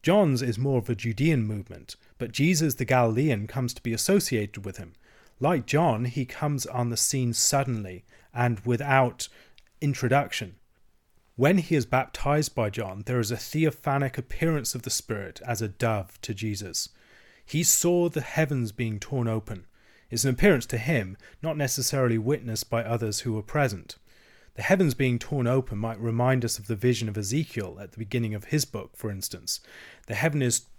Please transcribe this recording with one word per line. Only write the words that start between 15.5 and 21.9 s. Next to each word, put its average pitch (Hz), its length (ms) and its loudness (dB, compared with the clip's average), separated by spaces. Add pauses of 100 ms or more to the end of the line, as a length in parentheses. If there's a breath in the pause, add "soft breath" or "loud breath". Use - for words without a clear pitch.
a 110 60 -4
dove 101 540 -4
to - 120 -8
Jesus. 101 560 -6 (560 soft breath)
He 156 160 -2
saw 175 480 4
the 156 120 -4
heavens 131 500 0
being 110 280 -4
torn 123 280 -2
open. 107 400 -6 (420 soft breath)
It's 117 140 -2
an 131 80 2
appearance 156 360 4
to 127 120 -4
him, 110 380 0 (260 loud breath)
not 156 140 -2
necessarily 131 600 2